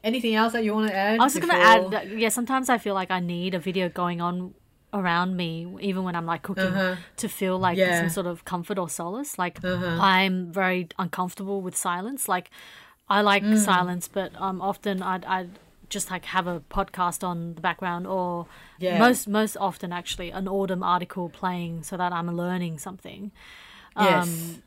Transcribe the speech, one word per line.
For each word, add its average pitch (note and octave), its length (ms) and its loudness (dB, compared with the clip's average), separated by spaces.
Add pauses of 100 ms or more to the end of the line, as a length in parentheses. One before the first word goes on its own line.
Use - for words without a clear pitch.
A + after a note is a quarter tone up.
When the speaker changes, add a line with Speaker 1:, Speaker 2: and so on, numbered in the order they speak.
Speaker 1:
Anything A3+ 320 0
else A3+ 160 4
that A3+ 140 -2
you G#3 80 2
wanna G#3+ 180 2
add G3+ 280 2
Speaker 2:
I A#3+ 40 2
was C4+ 100 2
just - 140 0
gonna E4+ 100 4
Speaker 1:
before? G3+ 280 8
Speaker 2:
add F#3+ 60 -4
that, G#3 260 -4
yeah, A3 120 2
sometimes B3+ 400 0
I A#3+ 80 6
feel G3+ 160 -2
like F#3 160 -2
I F#3 120 2
need F3 340 -2
a F3 40 0
video F#3 280 -2
going F3 320 -2
on F3+ 340 -4 (400)
around F3+ 440 0
me, E3 280 -4 (140)
even F#3+ 240 -2
when F3+ 120 -4
I'm, E3 100 -4
like, E3 160 -4
cooking, F#3+ 240 -2
Speaker 1:
Uh-huh. F#3 300 0 (220)
Speaker 2:
to A3 120 -4
feel, F#3 280 -2
like, F3+ 200 2
Speaker 1:
Yeah. F3+ 240 4
Speaker 2:
some E3+ 80 2
sort E3+ 180 -2
of F3 160 -8
comfort F#3 340 -4
or F3 120 -2
solace. G#3 500 -8
Like, F3 240 -4
Speaker 1:
Uh-huh. F3+ 380 -2
Speaker 2:
I'm F#3 500 4
very F#3 460 0
uncomfortable F#3+ 640 -4
with F3+ 160 -6
silence. G3 500 -4
Like, F3+ 220 -2 (580)
I G3+ 140 4
like G3+ 220 6
Speaker 1:
Mm. G#3+ 160 6
Speaker 2:
silence, F3+ 500 2
but, F#3+ 320 -4
um, F#3+ 200 -4
often G3 420 -2
I'd, F#3 220 -2
I'd F#3 260 -4 (380)
just, - 220 -6
like, F3+ 140 -6
have F#3 220 0
a F3 120 -4 (120)
podcast F#3 520 -2
on E3+ 320 -4
the E3 60 -12
background F3 460 -2
or F3+ 380 -2 (340)
Speaker 1:
Yeah. F3 200 0
Speaker 2:
most, B3 280 4
most G#3+ 320 0
often, F#3+ 320 -4
actually, F3 400 -8
an F#3+ 140 -6
Audm F#3 380 -2
article F3+ 460 -2
playing F3 540 -6
so F#3+ 140 -10
that F3+ 160 0
I'm E3+ 220 -2
learning F3 440 -2
something. G3 520 -14 (640)
Um, G#3 120 4
Speaker 1:
Yes. E3+ 600 0